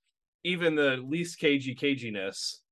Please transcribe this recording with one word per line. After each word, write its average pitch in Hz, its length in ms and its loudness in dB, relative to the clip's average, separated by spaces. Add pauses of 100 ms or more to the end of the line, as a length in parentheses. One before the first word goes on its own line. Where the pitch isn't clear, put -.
(440)
even 170 320 2
the 139 220 4
least 156 420 -4
cagey 135 360 2
caginess 117 840 -4 (120)